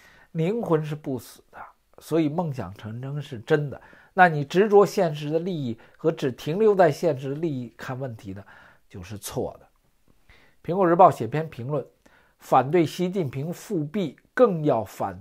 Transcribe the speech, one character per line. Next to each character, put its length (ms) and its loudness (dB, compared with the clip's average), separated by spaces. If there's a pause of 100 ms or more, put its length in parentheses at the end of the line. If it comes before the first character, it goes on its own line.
(320)
灵 300 -2
魂 220 0
是 120 -8
不 240 -8
死 320 -20
的， 80 -20 (400)
所 220 -2
以 80 0
梦 240 -4
想 220 -10
成 260 -12
真 200 -8
是 200 -12
真 280 0
的。 100 -12 (340)
那 160 6
你 160 -2
执 240 2
着 160 8
现 280 0
实 160 -8
的 100 0
利 140 -6
益 240 -6 (200)
和 140 -2
只 200 -2
停 280 -6
留 140 4
在 180 6
现 280 -2
实 100 -8
的 60 -6
利 160 -4
益 240 -8
看 240 -10
问 160 -10
题 180 -14
的， 120 -16 (420)
就 160 -16
是 140 -14
错 420 -8
的。 80 -20 (960)
《苹 120 -4
果 120 2
日 80 4
报》 160 10
写 160 -4
篇 220 -4
评 180 -12
论， 180 -4 (540)
反 320 2
对 140 6
习 240 -4
近 200 -4
平 220 -8
复 320 -6
辟， 340 -6 (160)
更 300 4
要 200 2
反 380 -8